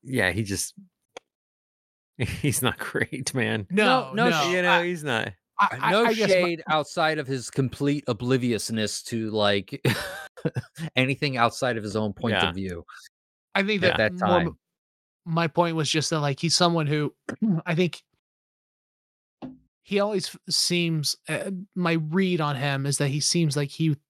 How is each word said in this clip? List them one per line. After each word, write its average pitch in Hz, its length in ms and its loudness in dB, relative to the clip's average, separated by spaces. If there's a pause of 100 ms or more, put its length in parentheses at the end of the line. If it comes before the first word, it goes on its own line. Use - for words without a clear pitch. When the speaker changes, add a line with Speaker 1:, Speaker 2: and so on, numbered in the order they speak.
Speaker 1:
yeah, 113 300 2
he 104 100 -2
just, 98 320 -4 (1400)
<laughs> - 0 -
he's - 440 -2
not 120 160 0
great, - 560 -6
man. 110 360 -2
Speaker 2:
No, 196 420 2
Speaker 3:
No, 220 120 0
no 240 60 4
Speaker 2:
no. 151 200 2
Speaker 3:
sh- 180 40 0
Speaker 1:
You 180 80 2
know, 180 180 2
Speaker 2:
I, 175 60 -2
Speaker 1:
he's 175 180 -6
not. 117 280 -2 (280)
Speaker 2:
I, - 200 2
I, 220 120 0
Speaker 3:
no 220 120 4
Speaker 2:
I 226 100 2
guess 214 160 0
my 185 40 8
Speaker 3:
shade 175 340 2
outside 156 500 0
of 139 100 -4
his 131 220 -4
complete 143 580 0
obliviousness 117 960 0
to, 113 260 -4
like, 104 500 2 (560)
<laughs> - 600 -6
anything 131 400 0
outside 117 400 0
of 107 80 -6
his 104 120 -6
own 107 160 0
point 120 200 -2
Speaker 1:
Yeah. 85 160 2
Speaker 3:
of 85 60 -4
view 90 300 -6 (680)
Speaker 2:
I 196 80 2
think 202 200 0
Speaker 1:
Yeah. 185 140 4
Speaker 2:
that - 40 0
Speaker 3:
at 180 180 0
that 185 80 0
Speaker 2:
more 180 140 4
Speaker 3:
time. 170 180 -4 (680)
Speaker 2:
my 165 220 0
point 170 280 2
was 151 140 0
just 151 200 0
that, 160 100 0
like, 143 200 -2
he's 165 160 0
someone 170 300 4
who 147 260 -2 (280)
<clears throat> 190 260 0
I 175 80 0
think 170 280 0 (1800)
he 196 180 0
always 202 280 0
f-, - 80 -14 (140)
seems, 165 680 0 (120)
uh, 160 220 -4 (240)
my 175 200 2
read 165 460 2
on 147 160 0
him 139 300 -2
is 143 120 0
that 143 100 2
he 147 120 -2
seems 156 360 2
like 143 140 -2
he 160 260 0 (140)